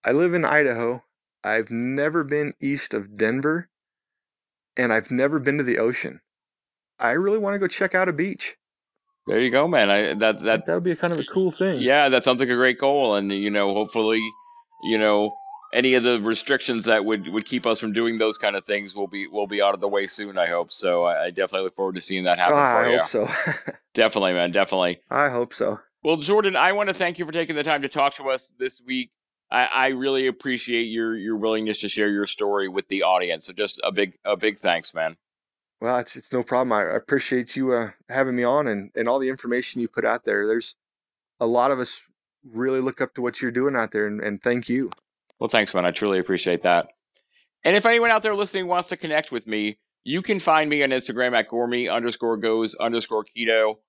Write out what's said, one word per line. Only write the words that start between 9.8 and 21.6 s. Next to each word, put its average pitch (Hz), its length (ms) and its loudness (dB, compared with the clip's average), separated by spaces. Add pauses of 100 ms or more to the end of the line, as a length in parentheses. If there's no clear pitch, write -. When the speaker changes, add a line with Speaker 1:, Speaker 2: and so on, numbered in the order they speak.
Speaker 2:
I, 101 240 4
that, 107 260 2
that 113 260 0
Speaker 1:
That 165 80 0
would 175 100 -2
be 180 80 2
a 156 40 -2
kind 175 160 -2
of 160 60 -4
a 143 60 -4
cool 190 260 0
thing. 185 300 -2
Speaker 2:
Yeah, 139 280 4
that 131 160 4
sounds 127 160 4
like 131 80 2
a 123 60 2
great 123 240 2
goal. 139 380 2
And, 98 140 0
you 101 200 -2
know, 101 240 0
hopefully, 110 520 0 (580)
you 110 120 2
know, 107 380 4 (360)
any 127 220 2
of 127 100 4
the 120 200 2
restrictions 113 640 -2
that 110 180 2
would, 107 240 -2
would 104 160 -4
keep - 220 -6
us 110 120 0
from 107 140 -6
doing 113 240 -2
those 110 220 0
kind 101 180 0
of 95 80 -6
things 101 320 -6
will 101 100 -4
be, 98 200 -10
will 101 200 -4
be 101 140 -4
out 101 140 4
of 90 60 -8
the 101 80 -2
way 101 180 0
soon, 101 320 -8
I 87 80 2
hope. 87 260 -2
So 87 320 0
I, 82 200 0
I 90 60 -4
definitely 95 340 -2